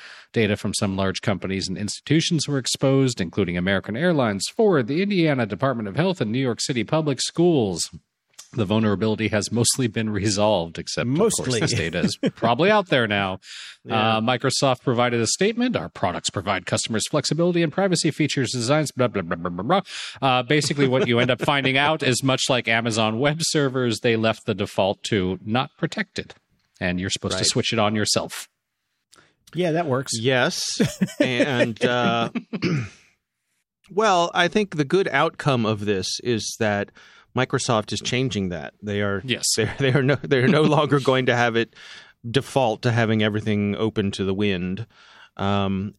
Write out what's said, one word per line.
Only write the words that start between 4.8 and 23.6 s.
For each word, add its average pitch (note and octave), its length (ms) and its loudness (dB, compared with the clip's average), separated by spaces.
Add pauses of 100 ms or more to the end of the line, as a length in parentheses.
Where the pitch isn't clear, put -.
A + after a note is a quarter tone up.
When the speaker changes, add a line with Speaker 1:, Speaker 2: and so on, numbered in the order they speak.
Speaker 1:
the C#3+ 140 -2
Indiana D#3+ 440 2
Department A2 420 -2
of F#2+ 80 -8
Health, F3 240 0
and G#2+ 140 -2
New B2 60 0
York B2 200 -2
City B2 240 -2
Public D3+ 380 0
Schools. C3 680 0 (640)
The A#2 120 -2
vulnerability G#2+ 640 2
has G#2 220 0
mostly A#2+ 360 2
been A2 220 -4
resolved, G2+ 720 0
except, D#2+ 300 -4
of C#3 80 0
course, G#3+ 220 2
Speaker 2:
Mostly. B2+ 200 -2
Speaker 1:
this D#3 140 0
data E2 260 -2
is - 180 0 (180)
probably B2+ 360 2
out G#3 180 2
there B2 180 4
now. G2 360 0
Speaker 3:
<laughs> - 60 -20 (380)
Yeah. A2 300 2
Speaker 1:
Uh, - 40 0
Microsoft B2+ 600 2
provided A#2+ 400 2
a A2 60 2
statement. A#3 480 0
"Our E2+ 140 -4
products E2+ 420 -4
provide F#2+ 340 -4
customers A2 420 -2
flexibility E3+ 540 0
and D#3+ 100 0
privacy F3+ 380 0
features, C3+ 420 -2
designs, C3 400 0
blah, B2+ 180 2
blah, G2+ 120 -2
blah, F2 140 -6
blah, F2 160 -4
blah, F2+ 120 -6
blah." F3 180 2 (460)
Uh, B2+ 140 4
basically, C#3+ 460 2
what B2+ 200 2
you A#2 120 4
end B2 100 4
up B2 100 0
finding C3+ 380 2
out D3+ 240 2
is B2+ 220 0
much C3 260 2
like B2 180 0
Amazon A2+ 520 2
Web D3+ 220 0
Servers, C3 580 0